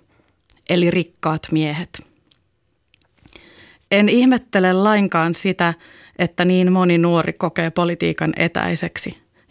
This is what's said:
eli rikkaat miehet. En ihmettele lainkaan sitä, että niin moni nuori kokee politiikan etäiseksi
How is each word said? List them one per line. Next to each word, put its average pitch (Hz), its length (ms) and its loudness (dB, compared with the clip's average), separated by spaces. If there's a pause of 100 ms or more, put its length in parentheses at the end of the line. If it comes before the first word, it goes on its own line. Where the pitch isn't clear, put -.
(680)
eli 175 220 2
rikkaat 160 600 -4
miehet. 156 560 -4 (1800)
En 208 180 4
ihmettele 233 640 2
lainkaan 190 640 0
sitä, 175 400 -2 (440)
että 175 260 -2
niin 185 280 4
moni 180 260 2
nuori 170 340 2
kokee 165 380 -4
politiikan 170 640 -4
etäiseksi - 840 -4 (320)